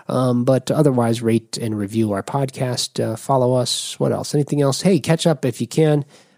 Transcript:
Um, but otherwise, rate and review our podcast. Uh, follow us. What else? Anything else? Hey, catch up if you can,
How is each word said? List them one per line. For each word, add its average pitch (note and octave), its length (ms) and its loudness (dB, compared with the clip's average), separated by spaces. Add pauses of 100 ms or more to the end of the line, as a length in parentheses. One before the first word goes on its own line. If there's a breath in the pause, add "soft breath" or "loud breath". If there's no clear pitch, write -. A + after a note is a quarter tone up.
Um, B2+ 340 0
but B2+ 280 2
otherwise, A#2+ 500 2
rate A2+ 360 0
and A2 200 -4
review G#2 340 -2
our F#2+ 120 -2
podcast. C3 760 -4
Uh, A2+ 140 -4
follow B2+ 380 0
us. - 440 -2
What C#3 140 0
else? G#2 240 -4
Anything D3 260 0
else? C#3 200 0
Hey, F#3 180 2
catch E3 280 -2
up D3+ 180 2
if B2 160 -4
you A#2 60 -2
can, D3+ 360 2 (340 soft breath)